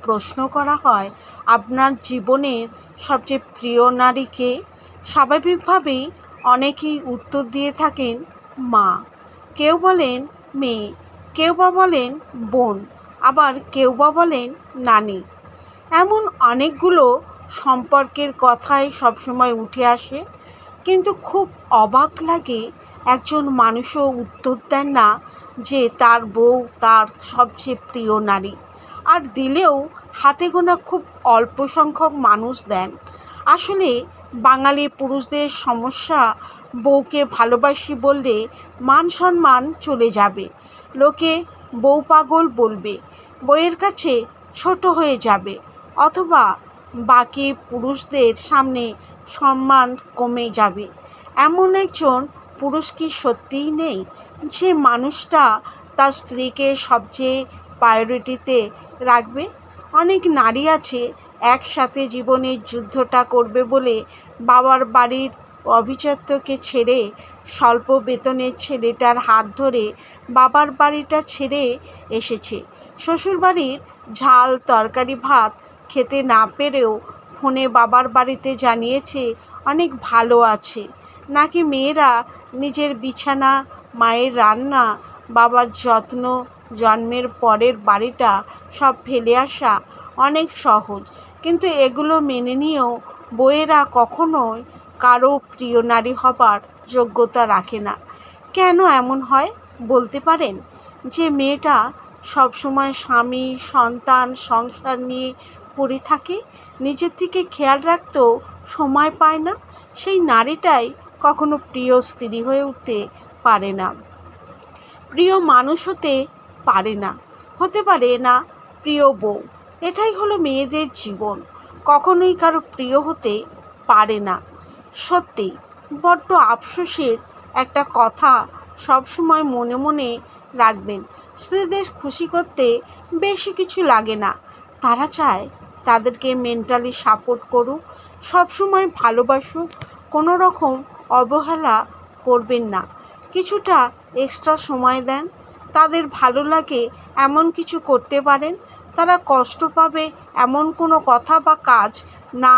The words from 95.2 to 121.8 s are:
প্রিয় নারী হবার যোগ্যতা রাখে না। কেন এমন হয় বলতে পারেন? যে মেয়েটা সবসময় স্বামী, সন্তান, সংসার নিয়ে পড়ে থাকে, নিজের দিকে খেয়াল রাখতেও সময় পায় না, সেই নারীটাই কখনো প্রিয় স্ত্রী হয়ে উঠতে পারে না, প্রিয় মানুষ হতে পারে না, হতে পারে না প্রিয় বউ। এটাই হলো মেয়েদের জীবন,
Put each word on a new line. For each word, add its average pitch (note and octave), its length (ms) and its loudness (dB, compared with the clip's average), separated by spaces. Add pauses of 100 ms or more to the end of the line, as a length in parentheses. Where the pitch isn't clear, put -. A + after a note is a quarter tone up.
প্রিয় A#3+ 320 -2
নারী A#3 320 0
হবার B3 460 2 (280)
যোগ্যতা A#3+ 600 0
রাখে G3+ 320 -2
না। G#3 160 -8 (580)
কেন F4+ 240 4 (100)
এমন C4 340 2
হয় C4+ 280 0 (380)
বলতে B3 320 0
পারেন? D#4 360 0 (500)
যে E4 240 -4
মেয়েটা C#4 480 0 (460)
সবসময় C4+ 720 -2
স্বামী, B3+ 520 -2 (140)
সন্তান, B3 760 0
সংসার B3 640 -4
নিয়ে B3+ 300 -8 (460)
পড়ে C4+ 300 -4
থাকে, E4 320 -4 (420)
নিজের C#4+ 380 -4
দিকে F4+ 260 -4
খেয়াল C#4 380 -2
রাখতেও D#4+ 480 0 (380)
সময় D4 440 0
পায় D#4 280 2
না, E4+ 140 -6 (420)
সেই F#4+ 240 -2
নারীটাই C#4 680 2 (360)
কখনো D4 360 0
প্রিয় B3+ 440 -2
স্ত্রী A#3 400 -8
হয়ে C4+ 220 -2
উঠতে B3+ 340 -8 (460)
পারে G3 300 2
না, F#3+ 140 -6 (1200)
প্রিয় F4+ 300 2
মানুষ C#4+ 480 2
হতে E4 260 -4 (520)
পারে G3 300 0
না, G3+ 160 -6 (460)
হতে F#4 260 -2
পারে C4+ 340 2
না B3 160 2 (480)
প্রিয় D4 320 2
বউ। G#3 260 -6 (420)
এটাই G4+ 320 -2
হলো G4+ 240 -2
মেয়েদের C#4 560 -2
জীবন, G3+ 440 -8 (480)